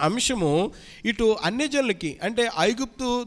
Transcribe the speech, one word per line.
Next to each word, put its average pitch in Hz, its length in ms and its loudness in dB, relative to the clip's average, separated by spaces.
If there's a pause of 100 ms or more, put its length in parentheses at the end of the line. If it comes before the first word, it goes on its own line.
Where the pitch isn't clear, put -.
అంశము 180 680 2 (340)
ఇటు 220 400 2
అన్యజనులకి, 240 760 -2
అంటే 226 360 0
ఐగుప్తు 240 680 0